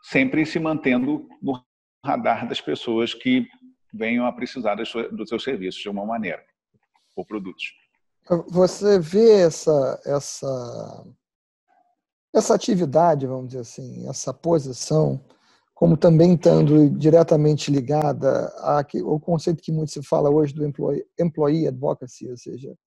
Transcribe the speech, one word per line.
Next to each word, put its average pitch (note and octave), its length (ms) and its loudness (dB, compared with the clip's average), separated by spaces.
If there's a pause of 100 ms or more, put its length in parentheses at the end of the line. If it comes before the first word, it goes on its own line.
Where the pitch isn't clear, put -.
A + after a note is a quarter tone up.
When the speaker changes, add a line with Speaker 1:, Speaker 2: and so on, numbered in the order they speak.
Speaker 1:
sempre C#3 420 0
se D#3 160 -4
mantendo D3 680 -2 (100)
no C3+ 240 -8 (400)
radar A#2 440 -2
das - 120 -8
pessoas A#2 540 -4
que B2+ 320 0 (480)
venham A#2 320 -2
a B2 60 -2
precisar A#2 420 -6
das A2 160 -8
suas, A#2 220 -8
dos G#2+ 180 -10
seus A2+ 140 -4
serviços F#2+ 360 -6
de - 80 -10
alguma G2+ 200 -8
maneira, A2 360 -6 (720)
ou F#2 80 -10
produtos. F#2+ 500 -12 (760)
Speaker 2:
Você F#3 500 2
vê G3+ 400 4
essa, D3+ 640 2
essa, C3 1000 -8 (1300)
essa A3 180 4
atividade, E3 720 2
vamos B2+ 220 -8
dizer B2 140 -12
assim, B2 480 -14
essa C3 240 -10
posição, D3 920 -2 (500)
como E3+ 220 4
também E3+ 380 6
estando D3+ 560 6
diretamente D3+ 840 4
ligada C#3 760 0 (100)
a C#3+ 260 0
que, - 180 -6
o D#3 160 -2
conceito E3 460 -2
que - 80 -6
muito D#3 220 -4
se C#3+ 100 -12
fala D3+ 260 0
hoje D3 240 2
do D3 120 -6
employee, C#3+ 400 -4 (120)
employee D3+ 520 0
advocacy, C3 600 -8
ou B2 60 -12
seja B2 400 -16 (120)